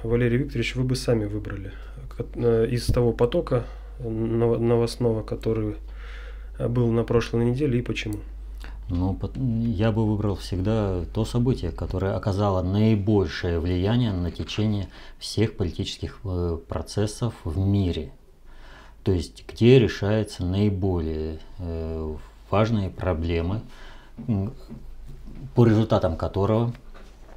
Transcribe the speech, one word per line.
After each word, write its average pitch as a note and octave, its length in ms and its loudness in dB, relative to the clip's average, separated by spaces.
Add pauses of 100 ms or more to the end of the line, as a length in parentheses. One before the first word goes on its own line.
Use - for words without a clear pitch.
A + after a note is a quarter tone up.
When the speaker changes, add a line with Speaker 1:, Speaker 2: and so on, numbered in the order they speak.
Speaker 1:
Валерий A#2+ 340 2
Викторович, A#2 380 -2
вы C3 80 0
бы B2+ 120 0
сами A2+ 300 0
выбрали, G2+ 460 -8 (640)
э, A#2 360 4
из A#2+ 160 -2
того A#2+ 260 4
потока A#2+ 520 2 (340)
ново-, A2+ 580 0
новостного, A#2 680 2
который, A2 540 -2 (840)
э, B2+ 80 -2
был A#2+ 260 2
на A2+ 120 2
прошлой A#2 400 2
неделе, B2 360 2
и - 20 -2
почему? G#2+ 380 -4 (680)
Speaker 2:
Ну, F2+ 220 2
пот-, - 240 -6
я A2+ 560 2
бы A2 140 2
выбрал G#2 300 0
всегда F#2+ 760 0
то A2 140 0
событие, A#2+ 460 0
которое F#2+ 440 -2
оказало G2 460 2
наибольшее G2 960 4
влияние G2 520 2
на F2 180 -2
течение G2+ 580 -2 (300)
всех - 400 0
политических, - 680 -4
э, F2 420 -2
процессов G#2+ 680 -2 (100)
в E2 140 -4
мире. F#2+ 540 2 (880)
То G2 100 2
есть, - 340 -2
где B2+ 320 8
решаются G#2 640 0
наиболее, F2+ 960 0 (200)
э, D#2+ 580 -6 (340)
важные G#2 380 2
проблемы, E2+ 720 0 (680)
м, G2+ 280 0 (1000)
по A#2+ 120 8
результатам G#2+ 500 4
которого G#2+ 560 2 (640)